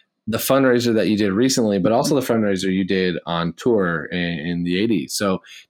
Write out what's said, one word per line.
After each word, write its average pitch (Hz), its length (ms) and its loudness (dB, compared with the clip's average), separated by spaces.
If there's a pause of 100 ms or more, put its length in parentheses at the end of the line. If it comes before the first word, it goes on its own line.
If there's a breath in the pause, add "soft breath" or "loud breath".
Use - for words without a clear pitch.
(280 soft breath)
the 110 100 -4
fundraiser 120 560 2
that 98 140 2
you 104 80 2
did 101 160 2
recently, 110 480 2
but 107 120 2
also 139 260 2
the - 20 2 (140)
fundraiser 98 380 0
you 95 120 0
did 92 320 0 (100)
on 85 280 -2
tour 90 520 0
in, 85 320 -4
in 85 260 -4
the 87 140 -2
eighties. 101 360 -2
So 95 260 -2 (300 loud breath)